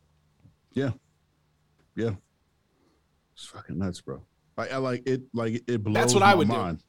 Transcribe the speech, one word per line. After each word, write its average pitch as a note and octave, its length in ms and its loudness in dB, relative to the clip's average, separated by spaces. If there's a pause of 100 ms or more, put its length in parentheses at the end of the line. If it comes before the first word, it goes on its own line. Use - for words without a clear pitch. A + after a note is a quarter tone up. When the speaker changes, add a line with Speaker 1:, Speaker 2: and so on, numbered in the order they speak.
(720)
Speaker 1:
Yeah. B2+ 200 -2 (1000)
Yeah. G#2+ 200 -2 (1200)
It's - 100 -20
fucking - 320 -14
nuts, F2+ 240 -6
bro. C2+ 220 -14 (340)
Like, A2 160 -6
I, C3+ 40 -4
like, B2+ 300 -4
it, B2+ 140 -2 (140)
like, A#2 320 -2
it A#2 160 -2
blows G#2 100 -2
Speaker 2:
That's A#2+ 220 4
what G3 80 6
I G3+ 80 10
Speaker 1:
my G3 40 8
Speaker 2:
would D#3+ 120 4
Speaker 1:
mind. F#2+ 320 -2
Speaker 2:
do. - 100 -20